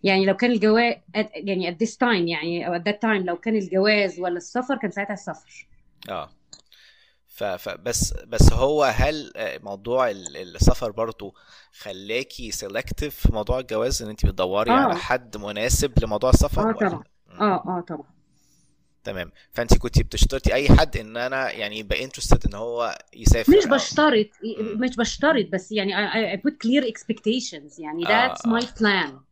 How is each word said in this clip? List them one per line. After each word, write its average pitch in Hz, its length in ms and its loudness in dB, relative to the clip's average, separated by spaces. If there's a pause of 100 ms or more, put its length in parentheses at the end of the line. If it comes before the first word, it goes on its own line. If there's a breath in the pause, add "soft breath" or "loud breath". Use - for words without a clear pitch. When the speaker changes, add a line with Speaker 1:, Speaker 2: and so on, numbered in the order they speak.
Speaker 1:
يعني، 190 220 4
لو 196 120 4
كان 247 140 2
الجواز 226 420 4
at، - 400 -4
يعني، 185 380 -4
at 175 40 -8
this 220 160 -2
time، 208 360 2
يعني، 170 400 -4
أو 175 120 -2
at - 20 -8
that 208 140 -2 (100)
time، 208 200 2
لو 175 100 -2
كان 220 200 -4
الجواز 196 640 0
ولا 175 180 -2
السفر، 247 400 -4
كان 196 140 -6
ساعتها 202 220 -8
السفر. - 540 -14 (420)
Speaker 2:
آه. 82 200 -8 (960 soft breath)
ف-، - 160 -10
ف-، 95 340 -6
بس، - 360 -2 (140)
بس - 260 6
هو 143 300 2
هل، 131 520 0
آه، 82 280 -6
موضوع 110 460 -2
ال-، 90 280 -10
السفر 95 540 0
برضو 110 440 -8 (440 soft breath)
خلاكي 107 720 -8
سيلكتيف 110 640 -6
في - 180 0
موضوع 113 260 -2
الجواز، 117 440 -4
ان 107 60 -12
انت - 160 -2
بتدوري 95 460 0
على 247 220 4
Speaker 1:
آه. 170 40 -4
Speaker 2:
حد 120 400 -4
مناسب 107 540 -2 (120)
لموضوع 110 260 0
السفر، 147 320 0
Speaker 1:
آه، 208 40 0
Speaker 2:
ولا؟ 220 240 -2
Speaker 1:
طبعًا. 156 140 -8 (240)
Speaker 2:
مم. - 140 -8
Speaker 1:
آه، 202 260 0
آه، 175 200 -6
طبعًا. 147 200 -12 (960)
Speaker 2:
تمام. 95 280 -10 (200 soft breath)
فانت - 260 4
كنتي - 260 2
بتشترطي - 500 2
اي 135 160 2
حد - 280 6
ان 110 200 -10
انا، 131 340 -4
يعني، 107 280 -6
يبقى 110 280 -4
interested - 400 4
ان - 80 -2
هو 117 420 -4 (160)
يسافر - 440 6
Speaker 1:
مش 381 80 6
Speaker 2:
أو 269 100 4
Speaker 1:
بشترط، 262 520 2 (320)
Speaker 2:
مم. 220 200 -6
Speaker 1:
مش 254 160 -2
بشترط، 240 580 0
بس، 185 180 -6
يعني، 202 220 -2
I، 196 180 -2
I, 202 280 -2
I - 20 -14
put 294 120 0
clear 262 380 0
expectations، 214 880 -6
يعني، - 280 -6
Speaker 2:
آه، 233 260 2
Speaker 1:
that's - 80 -14
my 233 240 0
Speaker 2:
آه. - 100 -16
Speaker 1:
plan. 220 100 -2
Speaker 2:
أيوة. 160 340 0 (120)